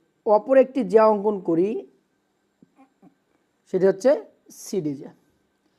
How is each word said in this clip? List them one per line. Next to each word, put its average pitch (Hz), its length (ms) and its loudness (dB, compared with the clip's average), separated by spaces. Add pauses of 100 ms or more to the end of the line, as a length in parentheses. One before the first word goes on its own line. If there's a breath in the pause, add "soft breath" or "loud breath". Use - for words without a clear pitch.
(260)
অপর 214 300 2
একটি 262 280 2
জ্যা 214 220 4
অঙ্কন 208 340 -2
করি, 185 460 -4 (1800)
সেটি 185 160 0
হচ্ছে 247 380 0 (260)
সিডি 151 440 -8
জ্যা। - 200 -18 (640)